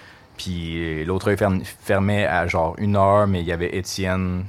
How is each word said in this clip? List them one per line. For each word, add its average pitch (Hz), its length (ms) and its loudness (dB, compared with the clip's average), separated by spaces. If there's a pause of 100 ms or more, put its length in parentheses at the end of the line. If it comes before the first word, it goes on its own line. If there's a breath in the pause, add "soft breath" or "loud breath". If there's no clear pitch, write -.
(380 loud breath)
Puis, 82 640 -6
euh, 78 40 -4
Lautreuil 95 320 0
ferm-, 95 260 2
fermait 101 640 0
à 85 220 0
genre 85 320 0
une 101 160 0
heure, 101 320 6
mais 92 140 0
il 82 40 -4
y 87 60 -2
avait 85 260 -2
Étienne 92 720 -2